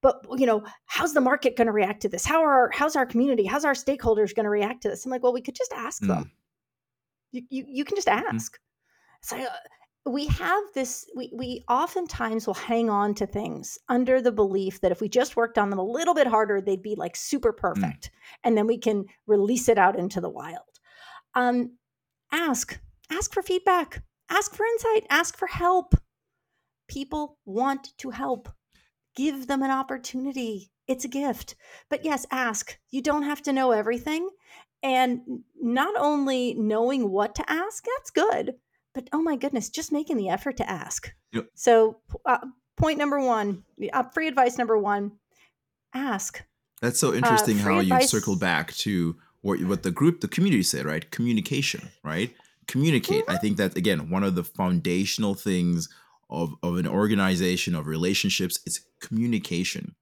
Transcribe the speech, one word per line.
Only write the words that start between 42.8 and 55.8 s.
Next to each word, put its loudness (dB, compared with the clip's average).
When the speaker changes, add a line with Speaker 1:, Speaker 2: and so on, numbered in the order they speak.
Speaker 1:
number 0
one, 0
uh, 0
free -2
advice 2
number 2
one, 0
ask. -4
Speaker 2:
That's 0
so 2
Speaker 1:
Uh, 0
Speaker 2:
interesting 4
Speaker 1:
free 2
Speaker 2:
how 4
you 4
Speaker 1:
advice 4
Speaker 2:
circle 0
back 0
to 0
what, 0
what 0
the 0
group, 2
the -4
community 2
said, -2
right? -4
Communication, -2
right? -4
Communicate. 2
I -2
Speaker 1:
Mm-hmm. -2
Speaker 2:
think 0
that, 0
again, 0
one 0
of 0
the -2
foundational -2
things 0